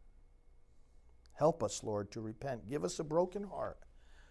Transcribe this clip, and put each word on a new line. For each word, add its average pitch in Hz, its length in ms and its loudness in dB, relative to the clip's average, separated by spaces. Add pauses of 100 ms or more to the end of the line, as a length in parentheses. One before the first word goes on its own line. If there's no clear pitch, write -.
(1300)
Help 156 300 6
us, - 180 0
Lord, 104 300 0
to 113 80 -6
repent. 113 480 -4
Give 147 160 0
us 180 160 0
a 170 40 0
broken 180 380 2
heart, 135 360 -4 (520)